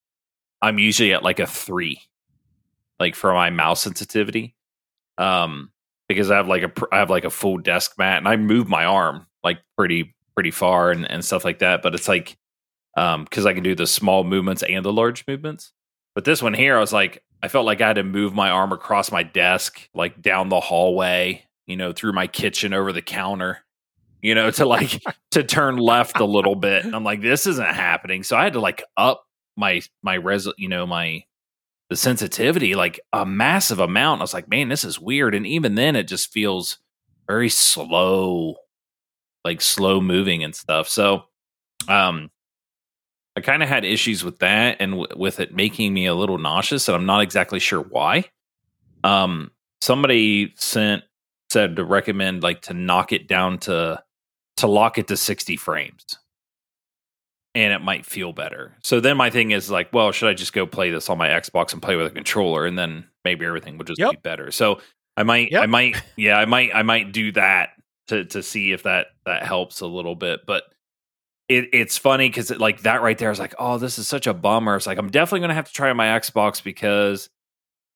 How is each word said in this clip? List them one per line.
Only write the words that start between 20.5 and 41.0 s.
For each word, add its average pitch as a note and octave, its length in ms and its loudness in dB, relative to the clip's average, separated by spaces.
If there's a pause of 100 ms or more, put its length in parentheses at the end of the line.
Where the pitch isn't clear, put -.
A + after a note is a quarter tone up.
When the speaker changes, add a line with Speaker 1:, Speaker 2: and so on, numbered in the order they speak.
Speaker 1:
hallway, F2+ 840 0 (220)
you F#2 100 -8
know, F2+ 160 -6
through G#2 200 -4
my F#2 140 -2
kitchen - 460 -2
over F#2+ 200 0
the F2 80 -6
counter, F#2 640 -6 (560)
you A2 140 2
know, A2+ 160 2
to, C#3+ 160 2
like, A#2+ 340 0 (160)
<laughs> - 140 -16
to D3+ 120 2
turn C3+ 340 0
left A#2 420 2
a A2 60 2
little G2+ 300 2
bit. G2 300 0
And A2+ 100 -8
I'm A2 100 -6
like, G#2 160 -2
"This C3+ 260 0
isn't B2+ 200 -2
happening." F#2 560 -2
So A2+ 140 -2
I C#3+ 80 4
had G#3 80 -2
to, A2+ 80 -2
like, F#2 220 -2 (140)
up A#2+ 280 2 (320)
my, F#2+ 240 0 (220)
my F#2 120 -2
res-, F#2+ 420 -2
you F#2+ 120 -10
know, F2+ 180 -4
my, E2 360 -4 (640)
the - 80 -4
sensitivity, A#2+ 800 0
like, F2 240 -2 (140)
a G2+ 120 0
massive A#2 540 0
amount. G2 420 2
I - 40 -2
was - 100 -8
like, F2 140 -10
"Man, B2 200 0
this D3 160 -2
is - 160 -8
weird." B2 340 0
And G2+ 120 -2
even C3+ 280 0
then, C#3 220 2
it F#2 100 -2
just - 260 -6
feels G2 460 -4 (500)
very A2+ 200 2
slow, F2 1080 0 (920)
like, E2+ 160 -4
slow F#2+ 400 2
moving F#2 420 0
and D#2 120 -8
stuff. D#2 340 -2
So, G2 360 0 (640)